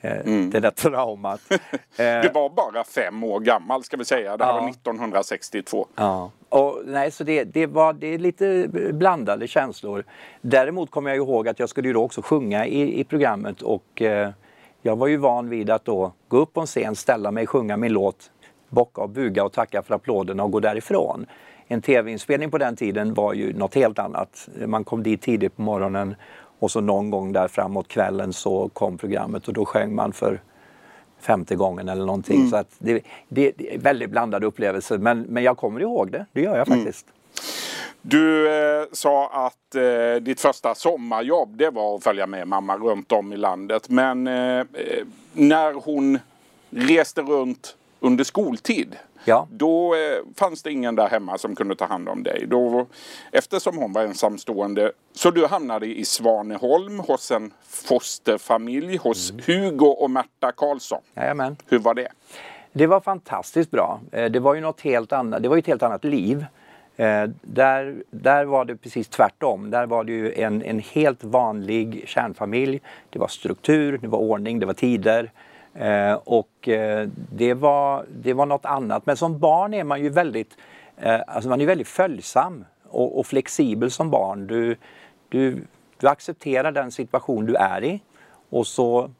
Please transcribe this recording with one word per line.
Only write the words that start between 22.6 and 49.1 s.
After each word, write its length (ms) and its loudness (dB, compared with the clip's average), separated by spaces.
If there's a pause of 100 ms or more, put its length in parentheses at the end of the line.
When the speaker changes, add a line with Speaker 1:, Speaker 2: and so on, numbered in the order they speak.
Speaker 1:
tiden 380 -2
var 200 0
ju 200 -4
något 220 -4
helt 240 2
annat. 500 -6 (160)
Man 180 -2
kom 200 -4
dit 180 0
tidigt 340 0
på 60 -8
morgonen 540 -2 (440)
och 120 0
så 100 -2
någon 280 0
gång 240 -4
där 140 2
framåt 400 -4
kvällen 460 -2
så 400 -2
kom 240 -4
programmet 500 -6
och 60 -8
då 120 -2
sjöng 300 -2
man 180 -2
för 280 -4 (760)
femte 360 0
gången 340 -2
eller 160 -4
någonting. 320 0
Speaker 2:
Mm. 120 6
Speaker 1:
Så 80 0
att 200 -2
det, 240 0 (260)
det, 300 2
det 180 -10
är 40 -6
väldigt 300 0
blandade 360 -2
upplevelser, 520 -2
men, 240 2
men 220 -4
jag 140 4
kommer 240 -4
ihåg 300 -2
det. 200 -8
Det 100 -2
gör 160 0
jag 100 0
Speaker 2:
Mm. 120 4
Speaker 1:
faktiskt. 260 -8 (960)
Speaker 2:
Du, 480 4 (320)
eh, 100 -4
sa 360 2 (200)
att, 280 -10
eh, 460 2
ditt 200 -4
första 340 2
sommarjobb, 840 0
det 120 2
var 260 -2
att 80 -10
följa 240 0
med 200 -8
mamma 300 0
runt 340 -2
om 220 0
i 40 -8
landet. 520 -2
Men, 380 2
eh, 320 0
eh, 60 -4 (680)
när 400 4
hon 460 0 (500)
reste 520 2
runt 540 -2 (240)
under 240 4
skoltid, 720 -2 (300)